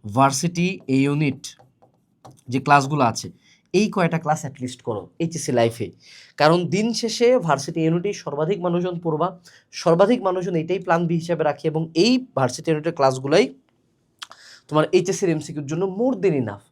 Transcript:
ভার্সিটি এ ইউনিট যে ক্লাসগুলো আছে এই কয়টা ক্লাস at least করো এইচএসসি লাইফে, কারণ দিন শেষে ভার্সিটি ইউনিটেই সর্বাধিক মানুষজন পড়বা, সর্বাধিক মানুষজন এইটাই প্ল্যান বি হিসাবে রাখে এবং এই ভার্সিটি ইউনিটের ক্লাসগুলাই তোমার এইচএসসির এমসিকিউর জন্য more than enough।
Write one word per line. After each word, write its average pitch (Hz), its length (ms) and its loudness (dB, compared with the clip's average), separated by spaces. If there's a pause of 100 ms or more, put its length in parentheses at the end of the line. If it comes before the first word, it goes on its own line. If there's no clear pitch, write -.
(140)
ভার্সিটি 170 720 2
এ 135 80 2
ইউনিট 143 520 0 (1000)
যে 127 120 -4
ক্লাসগুলো 143 440 4
আছে - 280 -2 (420)
এই 196 180 2
কয়টা 170 260 0
ক্লাস 156 280 -2
at 131 160 -12
least 123 220 -10
করো 101 260 -6 (100)
এইচএসসি 165 320 -4
লাইফে, 117 400 0 (460)
কারণ 165 280 4
দিন 214 280 0
শেষে 233 440 2
ভার্সিটি 165 440 0
ইউনিটেই 175 320 0
সর্বাধিক 156 460 -4
মানুষজন 175 400 -2
পড়বা, 170 400 -4 (320)
সর্বাধিক 185 500 2
মানুষজন 185 340 -2
এইটাই 170 240 -2
প্ল্যান 175 280 0
বি 170 80 0
হিসাবে 160 280 -2
রাখে 147 240 -2
এবং 160 260 -4
এই 247 320 2 (100)
ভার্সিটি 160 360 -2
ইউনিটের 151 220 -2
ক্লাসগুলাই 135 600 2 (1120)
তোমার 156 240 2
এইচএসসির 185 380 2
এমসিকিউর 156 360 -4
জন্য 160 200 -2
more 220 300 -2
than 185 180 0 (100)
enough। 101 280 -8